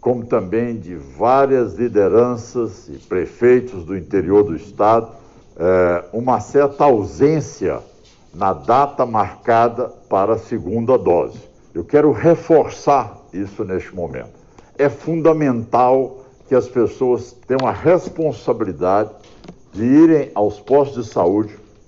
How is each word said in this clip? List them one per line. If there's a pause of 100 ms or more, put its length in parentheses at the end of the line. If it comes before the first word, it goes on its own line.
como
também
de
várias
lideranças
e
prefeitos
do
interior
do
estado, (480)
é,
uma
certa
ausência (540)
na
data
marcada (220)
para
a
segunda
dose. (340)
Eu
quero
reforçar (140)
isso
neste
momento. (480)
É
fundamental (240)
que
as
pessoas (140)
tenham
a
responsabilidade (640)
de
irem
aos
postos
de
saúde (320)